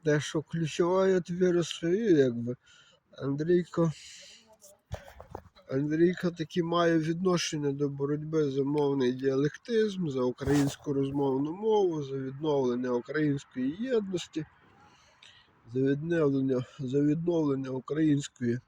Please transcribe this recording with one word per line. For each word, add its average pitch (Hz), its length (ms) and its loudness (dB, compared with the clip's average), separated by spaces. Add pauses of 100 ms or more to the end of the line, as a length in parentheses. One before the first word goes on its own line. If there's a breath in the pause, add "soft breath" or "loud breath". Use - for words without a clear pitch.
те, 151 160 2
що 151 220 -4
ключове, 180 680 0
я 180 100 2
тобі 180 300 0
розповів, 175 640 2
якби. 120 380 2 (560 soft breath)
Андрійко, 165 800 0 (1800 loud breath)
Андрійко 160 640 2
таки 170 320 -4
має 170 360 2
відношення 165 720 0
до 143 180 -2
боротьби 151 600 -2
за 139 120 -2
мовний 139 500 2
діалектизм, 156 960 -2
за 131 120 -2
українську 139 720 0
розмовну 139 640 0
мову, 202 480 2
за 135 140 -8
відновлення 135 760 -2
української 139 880 -2
єдності, 196 680 -4 (1300 loud breath)
за 127 60 -2
відновлення, 139 840 2 (140)
за 135 220 0
відновлення 151 680 0
української 139 1000 0